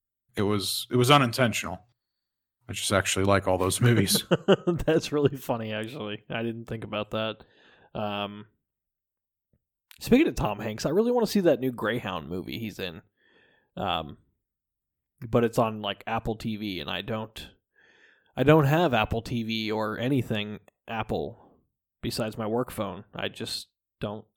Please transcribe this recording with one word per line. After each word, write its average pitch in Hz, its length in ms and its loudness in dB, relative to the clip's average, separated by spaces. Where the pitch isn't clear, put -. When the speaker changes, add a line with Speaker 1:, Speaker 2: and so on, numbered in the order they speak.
Speaker 1:
it 110 60 -2
was, 101 480 0
it 120 80 -2
was 123 140 6
unintentional. 120 680 4
I 101 60 -10
just - 180 -4
actually 95 340 2
like 98 220 4
all 92 120 2
those 92 200 0
movies. 117 440 4
Speaker 2:
<laughs> - 160 4
That's 160 440 0
really 143 260 2
funny, 113 340 -4
actually. 107 580 -8
I 117 120 -4
didn't 117 240 -6
think 113 180 -10
about 107 280 -6
that. 110 320 -4
Um, 104 520 -6
speaking 294 280 6
of - 80 -2
Tom 208 240 -2
Hanks, 113 260 -6
I 151 40 0
really 220 220 2
wanna 240 160 2
see 202 140 2
that 151 180 6
new 127 120 0
Greyhound 107 580 -4
movie 82 300 -6
he's 110 200 -8
in. 90 220 -8
Um, 85 400 -2
but 117 140 4
it's 113 160 0
on, 107 220 0
like, 101 260 -6
Apple 113 280 -4
T 110 220 -6
V, 101 220 -6
and 73 100 -8
I 92 120 -4
don't, 110 460 -8
I 131 80 0
don't 151 220 8
have 151 280 4
Apple 113 280 0
T 117 220 -4
V 110 280 -2
or 107 280 -2
anything 110 600 0
Apple 110 640 -6
besides 117 360 -6
my 110 100 -4
work 117 240 -2
phone. 98 320 -6
I 101 120 -6
just - 400 -8
don't 107 260 -8